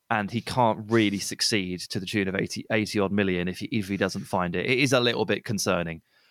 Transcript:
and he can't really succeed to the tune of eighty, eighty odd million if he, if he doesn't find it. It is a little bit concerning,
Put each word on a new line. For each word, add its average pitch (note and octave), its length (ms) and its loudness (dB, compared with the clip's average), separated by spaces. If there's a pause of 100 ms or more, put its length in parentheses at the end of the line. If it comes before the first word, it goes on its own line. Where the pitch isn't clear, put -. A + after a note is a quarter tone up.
and G#2 220 0
he A#2 100 -2
can't A#2 380 2 (120)
really G#2 280 4
succeed F2+ 640 -2
to - 180 -6
the F#2 60 -6
tune G2 220 0
of F#2 80 -2
eighty, G2+ 360 -4
eighty G#2+ 280 2
odd F#2+ 120 2
million F#2+ 360 0
if F2+ 120 -6
he, A2 80 -8
if G#2 200 -2
he G2 100 -2
doesn't F#2+ 280 -2
find F2+ 300 -2
it. F2+ 100 -2
It B2+ 140 2
is C3+ 140 2
a C3 60 4
little A#2 260 2
bit G#2 200 -2
concerning, F2 560 -2 (300)